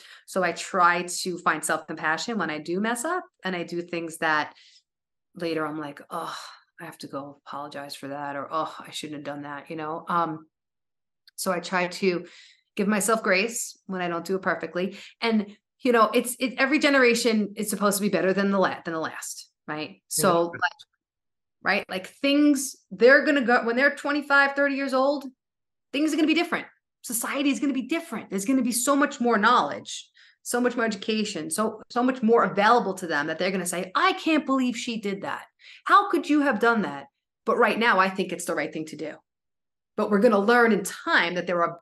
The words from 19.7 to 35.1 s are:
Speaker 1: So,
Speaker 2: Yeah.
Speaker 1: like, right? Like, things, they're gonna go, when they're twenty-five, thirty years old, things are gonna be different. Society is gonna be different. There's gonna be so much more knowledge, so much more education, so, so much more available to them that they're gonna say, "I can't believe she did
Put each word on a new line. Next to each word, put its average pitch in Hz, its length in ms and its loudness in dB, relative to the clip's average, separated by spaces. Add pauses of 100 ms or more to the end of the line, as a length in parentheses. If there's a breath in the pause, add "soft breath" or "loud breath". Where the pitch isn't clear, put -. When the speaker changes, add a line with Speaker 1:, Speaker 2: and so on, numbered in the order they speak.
Speaker 1:
So, 170 460 2
Speaker 2:
Yeah. - 60 -12
Speaker 1:
like, 180 120 -2 (880)
right? 196 300 -2
Like, 185 160 -8
things, 285 720 2 (140)
they're 254 340 6
gonna 285 180 2
go, 233 220 2
when 233 120 -2
they're 277 180 2
twenty-five, 277 600 2
thirty 277 220 0
years 269 180 -2
old, 269 300 2 (680)
things 294 200 0
are - 40 0
gonna 311 120 4
be 311 60 4
different. 330 320 -2 (360)
Society 254 480 -2
is 220 100 0
gonna 277 120 0
be 240 160 -4
different. 320 420 -6
There's 190 140 -4
gonna 262 180 2
be 247 100 0
so 277 240 2
much 285 240 0
more 240 180 4
knowledge, 202 680 2 (340 soft breath)
so 247 180 -2
much 247 160 0
more 226 100 0
education, 202 640 -4
so, 220 400 -4
so 240 120 0
much 254 200 0
more 226 220 6
available 202 500 4
to 185 140 -8
them 147 180 0
that 160 140 -4
they're 185 100 0
gonna 185 160 -2
say, 175 280 -6
"I 370 200 4
can't 320 320 0
believe 262 300 0
she 226 240 -6
did 196 220 -6